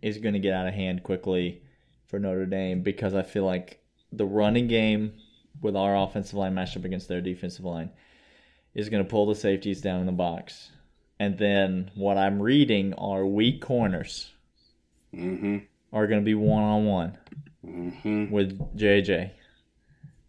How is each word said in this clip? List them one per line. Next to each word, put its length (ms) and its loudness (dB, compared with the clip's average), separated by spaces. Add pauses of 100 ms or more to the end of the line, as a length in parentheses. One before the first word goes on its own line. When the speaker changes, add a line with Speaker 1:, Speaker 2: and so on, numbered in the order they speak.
Speaker 1:
is 180 -4
gonna 200 0
get 160 2
out 140 -2
of 60 -4
hand 280 -2
quickly 600 -2 (440)
for 140 -6
Notre 260 -2
Dame 360 -2
because 320 -2
I 80 0
feel 220 -2
like 380 -4 (300)
the 140 -2
running 420 2
game 460 2 (480)
with 120 0
our 220 2
offensive 380 -2
line 200 -2
matched 220 -4
up 80 -8
against 240 -6
their 140 -2
defensive 420 -6
line 260 -6 (840)
is 160 -4
gonna 140 2
pull 220 2
the 80 4
safeties 460 0
down 200 -2
in 60 0
the 60 0
box. 580 -4 (480)
And 200 -2
then 560 2
what 240 0
I'm 240 2
reading 520 4
are 300 -2
weak 380 2
corners 680 -2 (840)
Speaker 2:
Mm-hmm. 440 -4 (360)
Speaker 1:
are 120 2
gonna 140 4
be 140 2
one-on-one 800 2 (480)
Speaker 2:
Mm-hmm. 640 -4
Speaker 1:
with 460 -2
J 260 6
J, 300 0 (960)